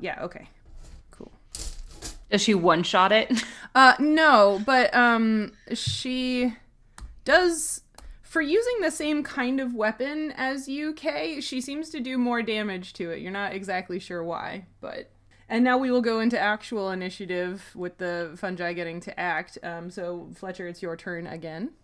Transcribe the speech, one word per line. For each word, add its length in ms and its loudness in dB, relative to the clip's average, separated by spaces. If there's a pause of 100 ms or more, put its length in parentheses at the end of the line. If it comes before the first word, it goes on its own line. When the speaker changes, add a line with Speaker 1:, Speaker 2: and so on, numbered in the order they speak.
Speaker 1:
yeah, 220 -8
okay. 240 -12 (640)
Cool. 200 -18 (1000)
Speaker 2:
Does 100 4
she 140 4
one-shot 560 4
it? 380 2
<laughs> 40 -16 (220)
Speaker 1:
Uh, 240 10
no, 680 8
but, 300 6
um, 560 4 (240)
she 760 -2 (720)
does, 580 2 (420)
for 180 -2
using 400 2
the 80 2
same 320 -2
kind 380 -2
of 160 -4
weapon 600 -2
as 320 -4
you, 240 -6
Kay, 480 -6
she 220 -6
seems 300 -8
to 80 -10
do 180 -6
more 240 0
damage 520 -4
to 180 -8
it. 100 -8
You're 100 -10
not 220 -6
exactly 460 -6
sure 240 -8
why, 420 -8 (160)
but, 300 -12 (360)
and 160 2
now 140 4
we 140 0
will 100 4
go 180 0
into 180 2
actual 520 -2
initiative 840 -6
with 240 -10
the 380 -6
fungi 360 -6
getting 280 -6
to 180 -12
act. 420 -4
Um, 300 -10
so 420 -8
Fletcher, 340 -10
it's 140 -12
your 160 -6
turn 300 -10
again. 420 -10 (140)